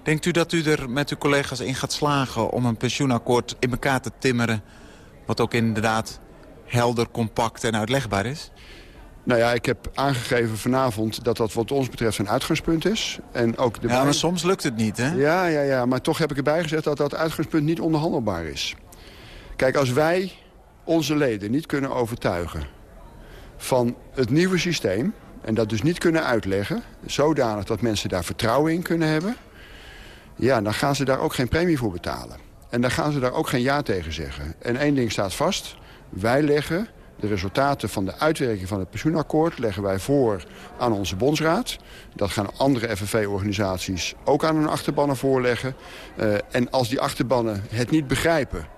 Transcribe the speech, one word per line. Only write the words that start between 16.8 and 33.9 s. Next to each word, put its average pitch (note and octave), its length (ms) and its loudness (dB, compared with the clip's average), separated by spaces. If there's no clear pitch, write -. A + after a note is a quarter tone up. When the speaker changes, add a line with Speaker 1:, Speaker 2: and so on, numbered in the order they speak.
Speaker 2:
dat D3 140 0
dat C#3+ 180 0
uitgangspunt D#3+ 480 0
niet E3 160 0
onderhandelbaar D3 680 0
is. - 300 -6
Kijk, C3 200 2
als C3+ 160 2
wij E3 400 2
onze D#3 320 2
leden A2+ 360 0
niet D3 140 0
kunnen C3+ 260 -2
overtuigen G#2+ 720 -2
van B2 380 2
het B2+ 160 0
nieuwe F3+ 280 4
systeem... D3 560 0
en A2+ 120 -2
dat A2 160 2
dus G#2+ 120 -2
niet E3 160 2
kunnen D#3+ 260 2
uitleggen, G#2+ 600 0
zodanig C3+ 600 2
dat A2 160 -2
mensen G#2+ 280 0
daar F#2 140 0
vertrouwen C3 500 2
in F3 80 -2
kunnen E3 260 0
hebben... E3 280 0
ja, B2 260 2
dan G#2 120 0
gaan C#3+ 220 2
ze C3+ 100 0
daar C3 140 0
ook D#3 140 0
geen C3 160 -2
premie E3 280 2
voor A#2 140 -2
betalen. B1 460 -8
En A#2+ 120 0
dan B2 100 2
gaan D3+ 200 0
ze D3 80 0
daar B2 140 0
ook D#3 140 -2
geen B2+ 140 0
ja C#3 200 2
tegen E2+ 320 -2